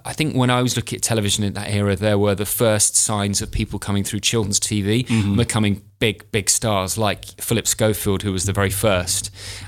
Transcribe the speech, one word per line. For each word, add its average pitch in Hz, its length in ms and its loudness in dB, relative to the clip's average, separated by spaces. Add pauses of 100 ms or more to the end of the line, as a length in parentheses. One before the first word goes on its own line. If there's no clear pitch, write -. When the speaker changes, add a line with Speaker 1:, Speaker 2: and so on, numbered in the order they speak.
Speaker 1:
I - 80 -10
think 156 240 -2
when 127 120 4
I 123 120 4
was 127 160 0
looking - 180 -4
at - 60 -8
television 107 420 0
in 101 120 -2
that 101 140 -6
era, 101 280 2
there 104 200 2
were 101 180 4
the 101 100 -2
first 107 500 2
signs 101 460 0
of 110 100 -8
people 107 280 -2
coming 101 260 0
through 104 160 -6
children's 101 400 0
T 104 200 0
V 110 220 2
Speaker 2:
Mm-hmm. 101 320 2
Speaker 1:
becoming 107 460 2 (180)
big, 110 320 -2
big 101 180 -2
stars 95 480 0
like 104 280 0 (160)
Philip 107 260 0
Schofield, 104 540 0
who 101 100 0
was 92 140 -2
the 101 80 0
very 98 160 2
first. 92 600 0 (360)